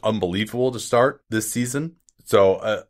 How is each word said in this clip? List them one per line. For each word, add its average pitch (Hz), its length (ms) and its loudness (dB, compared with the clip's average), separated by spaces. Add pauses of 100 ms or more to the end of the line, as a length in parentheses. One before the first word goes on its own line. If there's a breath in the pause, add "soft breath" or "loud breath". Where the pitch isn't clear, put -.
unbelievable 107 680 -2
to 113 80 -10
start 123 500 2
this 110 220 -2
season. 139 460 -4 (260)
So, 98 320 4
uh, 107 340 -4